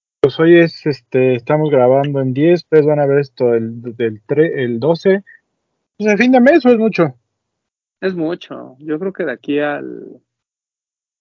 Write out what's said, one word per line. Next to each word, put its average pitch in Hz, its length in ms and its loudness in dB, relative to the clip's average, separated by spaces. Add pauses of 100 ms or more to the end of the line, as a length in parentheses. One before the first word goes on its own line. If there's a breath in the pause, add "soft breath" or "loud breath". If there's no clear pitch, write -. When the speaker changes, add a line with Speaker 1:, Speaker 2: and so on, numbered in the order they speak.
(200)
Speaker 1:
Pues 139 200 0
hoy 170 180 6
es, 170 280 0
este, 131 500 -2
estamos 151 340 -2
grabando 139 500 2
en 131 140 -4
diez, 170 300 2
ustedes 156 220 2
van 151 120 0
a 147 80 0
ver 139 140 2
esto 127 340 -2
el, 117 260 -4 (160)
del 113 300 -4
tre-, 147 380 -2
el 120 160 -4
doce. 170 420 0 (720 soft breath)
Pues 208 140 -2
el 208 80 2
fin 247 140 2
de 262 80 6
mes, 277 260 4
¿o 247 40 6
es 240 80 4
mucho? 185 360 -2 (880)
Speaker 2:
Es 185 140 -4
mucho. 147 640 -10
Yo 151 180 -8
creo 190 140 -8
que 185 120 -8
de 143 80 -6
aquí 143 280 -6
al, 143 600 -8 (1000)